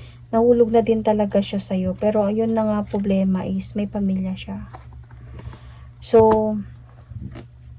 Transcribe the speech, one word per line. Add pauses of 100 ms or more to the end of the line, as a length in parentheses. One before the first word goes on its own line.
(340)
nahulog
na
din
talaga
siya
sa'yo.
Pero
yun
na
nga
problema
is
may
pamilya
siya. (1400)
So, (1200)